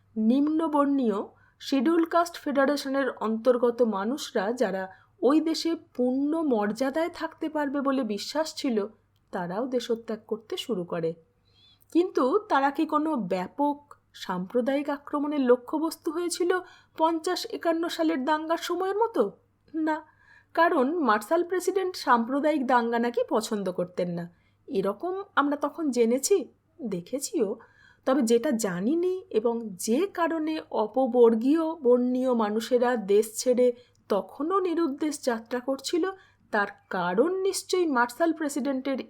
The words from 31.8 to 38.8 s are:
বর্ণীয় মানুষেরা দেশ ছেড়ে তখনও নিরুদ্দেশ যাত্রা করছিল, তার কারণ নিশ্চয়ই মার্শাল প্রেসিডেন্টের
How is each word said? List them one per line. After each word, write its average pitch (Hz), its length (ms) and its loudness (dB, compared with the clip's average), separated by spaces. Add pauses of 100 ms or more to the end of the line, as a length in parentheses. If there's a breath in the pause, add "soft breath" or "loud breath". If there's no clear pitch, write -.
বর্ণীয় 247 520 4
মানুষেরা 226 560 0 (160)
দেশ 208 200 4 (100)
ছেড়ে 247 300 2 (440 loud breath)
তখনও 277 500 -2
নিরুদ্দেশ 311 640 -2
যাত্রা 240 380 -4
করছিল, 269 440 -2 (480 loud breath)
তার 202 180 0 (200)
কারণ 185 400 0 (120)
নিশ্চয়ই 370 440 0
মার্শাল 262 460 2
প্রেসিডেন্টের 277 640 -4 (120)